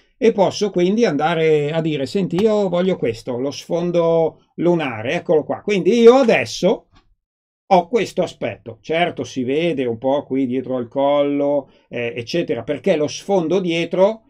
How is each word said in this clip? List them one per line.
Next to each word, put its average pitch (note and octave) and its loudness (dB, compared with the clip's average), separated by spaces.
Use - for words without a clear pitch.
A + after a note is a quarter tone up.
e A3+ 4
posso G3+ 0
quindi F#3+ 2
andare D#3 2
a E3 -2
dire, D3 -2
"Senti, E3 -4
io G#3 2
voglio F3 0
questo, A#2+ -4
lo C3+ -4
sfondo E3 -2
lunare, D3+ -2
eccolo E3+ 0
qua." - -8
Quindi G3+ 2
io A#3 10
adesso G#3+ 2
ho F3 4
questo G3 -2
aspetto. A#2 -8
Certo, D#3+ -4
si B2+ -6
vede C#3+ -2
un A#2 -4
po' C3+ -2
qui C3+ -2
dietro B2+ -4
al B2 -6
collo, C#3+ 0
eh, A#2+ -6
eccetera, B2 -4
perché D3+ -2
lo D3+ 0
sfondo F3+ -2
dietro, F3+ 0